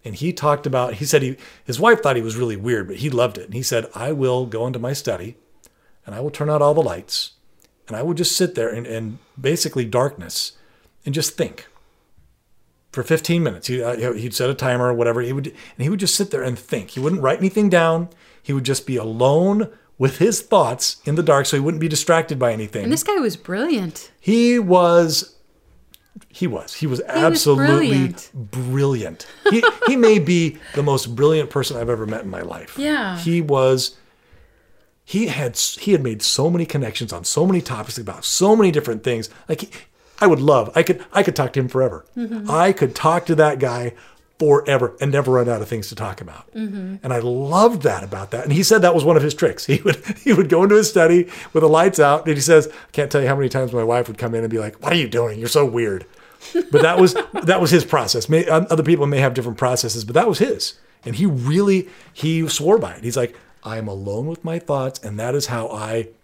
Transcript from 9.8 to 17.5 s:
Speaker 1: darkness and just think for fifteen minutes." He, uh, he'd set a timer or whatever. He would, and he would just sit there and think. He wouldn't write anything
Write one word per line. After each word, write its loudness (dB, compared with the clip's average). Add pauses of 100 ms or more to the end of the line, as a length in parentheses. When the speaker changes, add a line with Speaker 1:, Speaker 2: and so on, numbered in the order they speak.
Speaker 1:
darkness -4 (520)
and -6
just -4
think -8 (1200)
for -6
fifteen 0
minutes." -6
He, -4
uh, -4
he'd -8
set -2
a -2
timer -2
or 0
whatever. 0
He -6
would, -6
and -14 (280)
he -2
would -2
just -2
sit -2
there -4
and -4
think. -8
He -10
wouldn't -2
write 0
anything 2